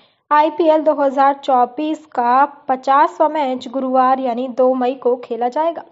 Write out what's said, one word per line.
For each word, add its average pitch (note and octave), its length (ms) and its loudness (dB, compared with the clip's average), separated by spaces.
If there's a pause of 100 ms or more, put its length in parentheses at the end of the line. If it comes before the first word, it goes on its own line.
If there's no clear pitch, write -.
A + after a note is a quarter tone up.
(300)
आईपीएल D#4 520 2
दो D4 120 2
हज़ार C#4 420 2
चौबीस C#4 720 -2
का B3 360 0 (240)
पचासवां C#4 640 2
मैच C4 380 -4
गुरुवार C4 520 0
यानी B3 300 -4
दो B3+ 240 0
मई B3+ 220 -2
को B3 220 -2
खेला A#3+ 300 -6
जाएगा। D#4 440 -4